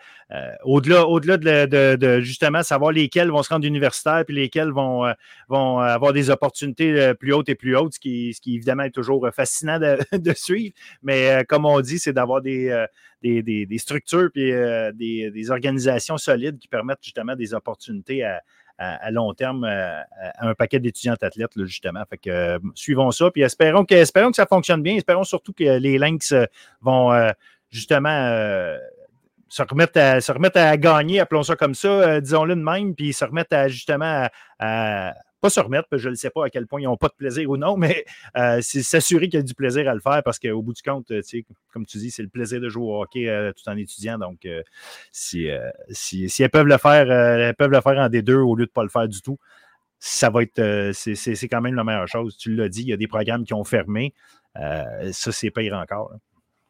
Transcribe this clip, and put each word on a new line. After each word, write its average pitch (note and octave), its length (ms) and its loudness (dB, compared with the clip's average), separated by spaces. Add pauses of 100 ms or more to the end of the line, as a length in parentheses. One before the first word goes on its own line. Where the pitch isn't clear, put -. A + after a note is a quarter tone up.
(300)
euh, C2 220 -12 (120)
au-delà, C#3+ 440 4
au-delà E3 300 2
de, D3+ 280 4
de, C3+ 300 4
de B2+ 240 4
justement D3 420 -2
savoir D3+ 300 0
lesquels D#3+ 400 2
vont D3 100 2
se C3+ 100 -4
rendre D#3 140 -2
universitaires D3 600 0
puis D3 100 -10
lesquels D3 340 -2
vont, C3 380 -2
euh, A#2 60 -2 (340)
vont C3 320 0
avoir B2 340 2
des C#3 160 0
opportunités, C#3+ 720 0
euh, B2+ 140 4
plus C3+ 180 -2
hautes D3 160 0
et C3+ 60 0
plus B2+ 200 -2
hautes, C#3 180 0
ce - 60 -18
qui, A#2+ 360 -8
ce - 60 -20
qui B2 120 -6
évidemment B2+ 300 -2
est C3+ 100 -6
toujours, B2+ 320 -2
euh, A#2 60 -2
fascinant D#3 480 -4
de, D3 180 2
<laughs> C#3+ 220 -4
de E3 140 0
suivre. G3+ 420 -4 (260)
Mais, C3+ 300 2
euh, C3 180 2
comme D3+ 160 2
on C#3+ 160 4
dit, C3+ 160 -6
c'est D3 160 -4
d'avoir C3 300 0
des, B2+ 260 -4
euh, A#2 160 -2 (380)
des, A#2 180 0
des, G#2+ 240 -4
des G#2 140 -8
structures E3 520 -2
puis, C3+ 200 -2
euh, A#2 400 -2
des, A2 400 -6
des A2 180 -10
organisations C3 680 -2
solides C#3 420 -2
qui - 80 -20
permettent B2 360 -6
justement B2 320 -10
des A2+ 200 -8
opportunités A2+ 680 -8
à, F#2+ 200 -6 (340)
à, F2+ 280 -10
à A2 60 -8
long A2+ 220 -2
terme, C3 300 -6
euh, F#2 380 -4
à, F#2+ 440 -12
à A2+ 40 0
un A2+ 40 0
paquet B2 260 0
d'étudiantes A#2+ 440 -4
athlètes, A2 320 -6
là, G2+ 100 -6
justement. F#2 440 -10
Fait G2 80 -14
que, - 120 -12
euh, F2 300 -2 (140)
suivons C3 380 0
ça, F3 200 2
puis D3 100 0
espérons D#3+ 440 4
que, G3 100 6
espérons F#3 360 6
que - 40 -2
ça G3+ 100 4
fonctionne F3 360 2
bien. F3+ 140 0
Espérons F#3 280 2
surtout - 300 -6
que C3+ 240 2
les C3+ 200 2
Lynx, D3 360 0
euh, B2 120 6 (360)
vont, B2+ 320 4
euh, A#2 160 4 (400)
justement, C#3 400 0
euh, G#2+ 680 -2 (720)
se - 160 -6
remettre D#3 340 2
à, C3+ 220 8
se C3 120 -4
remettre F3 280 2
à D#3 160 6
gagner, D#3 440 4
appelons D#3 240 2
ça D#3+ 120 0
comme C#3+ 180 0
ça, G3 140 -4
euh, F3+ 320 4
disons-le D#3 360 0
de E3 60 -4
même, F3+ 340 -4
puis D3 180 -4
se - 100 -4
remettre D#3 320 -4
à, C#3 140 2
justement, C#3 580 -4 (320)
à, G#2+ 500 -4
à - 40 -12 (320)
pas G3+ 60 6
se - 80 0
remettre, C#3 300 -2
parce C3+ 120 -4
que A#2 40 -8
je C3 40 -4
ne B2 60 -6
sais B2+ 160 -8
pas D#3 140 -4
à B2+ 40 -4
quel A#2+ 160 -6
point C#3+ 160 -10
ils C#3 40 -6
n'ont B2 120 -2
pas D3+ 100 -2
de - 60 -2
plaisir C#3 360 -6
ou C#3 60 -2
non, F3 220 -2
mais, E3 260 0 (320)
euh, B2 260 2
c'est C3+ 200 -4
s'assurer E3 480 2
qu'il E3 100 0
y C#3+ 40 -2
a - 20 -4
du B2+ 80 -10
plaisir C3+ 340 -2
à B2+ 60 0
le G#2+ 60 -4
faire C#3 240 0
parce A#2+ 160 -4
qu'au A2+ 240 -6
bout A#2 100 -8
du - 80 -16
compte, C#3 300 -8
euh, G#2+ 100 -4
tu A#2 180 -10
sais, A2+ 60 -14 (260)
comme A2+ 140 -12
tu - 140 -14
dis, A2+ 100 -10
c'est A#2 140 -12
le G2 60 -12
plaisir A#2+ 300 -8
de A#2+ 80 -8
jouer A#2 180 -8
au G#2 180 -6
hockey, A#2 260 -6
euh, G#2 220 -4
tout - 180 -14
en G#2 80 -8
étudiant. G#2+ 400 -10
Donc, F2+ 280 -12
euh, E2 180 -10 (480)
si, D#2+ 400 -8
euh, B1 180 -8 (200)
si, F#2 400 -8
si - 120 -2
elles C3 80 6
peuvent D3+ 160 6
le C#3+ 140 8
faire, D3 320 6
euh, A#2+ 380 4
elles A#2 60 -4
peuvent C#3+ 140 2
le C3+ 120 6
faire C#3 180 2
en C3 100 4
D A2+ 140 0
deux B2+ 160 4
au B2 160 4
lieu A#2 100 0
de - 60 -16
pas A#2+ 100 -2
le G#2 80 -2
faire A2+ 180 -2
du G2+ 140 -10
tout, C3+ 160 -10 (600)
ça - 320 0
va A#2+ 100 2
être, - 180 -4
euh, G#2 340 0
c'est, G#2+ 200 -8
c'est, A2 220 -6
c'est A#2+ 120 -10
quand A#2 140 -4
même B2+ 140 -4
la A#2 80 -2
meilleure G#2 240 -4
chose. A2+ 300 -8
Tu A2 180 -4
l'as A2 140 -2
dit, G2 120 -8
il B2+ 80 -8
y A2+ 40 -2
a G2+ 40 -4
des G#2+ 100 -4
programmes A2 380 -4
qui - 80 -8
ont G#2 100 -6
fermé. G#2+ 500 -2 (440)
Euh, D2 540 -8
ça, A2+ 200 -8
c'est G#2+ 200 -6
pire G#2+ 240 -6
encore, G2 360 -10
là. G#2 60 -20 (520)